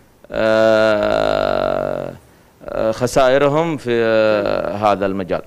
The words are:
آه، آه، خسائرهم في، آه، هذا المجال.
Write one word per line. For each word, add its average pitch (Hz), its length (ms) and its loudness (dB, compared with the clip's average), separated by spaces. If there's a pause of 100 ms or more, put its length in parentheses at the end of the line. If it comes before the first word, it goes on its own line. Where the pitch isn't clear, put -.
(320)
آه، 53 1800 0 (520)
آه، 110 280 -4
خسائرهم 139 840 0
في، 120 280 -2
آه، 104 720 0
هذا 101 300 0
المجال. 92 400 -4